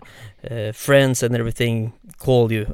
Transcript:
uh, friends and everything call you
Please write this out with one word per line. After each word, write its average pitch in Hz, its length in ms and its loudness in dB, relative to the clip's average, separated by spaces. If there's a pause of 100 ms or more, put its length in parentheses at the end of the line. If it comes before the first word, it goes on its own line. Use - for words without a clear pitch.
(500)
uh, 110 240 -8
friends 135 500 2
and 120 120 0
everything 113 580 -2 (260)
call 120 320 2
you 107 220 -4